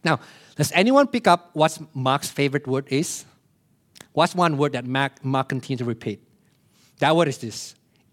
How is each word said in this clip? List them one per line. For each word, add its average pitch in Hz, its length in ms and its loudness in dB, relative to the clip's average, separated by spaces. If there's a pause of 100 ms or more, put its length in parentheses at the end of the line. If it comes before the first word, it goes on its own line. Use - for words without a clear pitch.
Now, 160 160 0 (380)
does - 180 -2
anyone 262 320 4
pick 240 220 0
up 175 240 2
what 156 260 0 (160)
Mark's 135 340 0
favorite 143 380 -2
word 131 220 -2
is? - 360 -4 (880)
What's 165 220 2
one 170 220 2
word 143 160 0
that 123 140 -6
Mark, 135 380 -4
Mark 135 260 -2
continued 131 280 -4
to 123 60 -4
repeat? 113 360 -6 (800)
That 147 140 4
word 170 140 4
is 131 100 -8
this, - 360 -12 (380)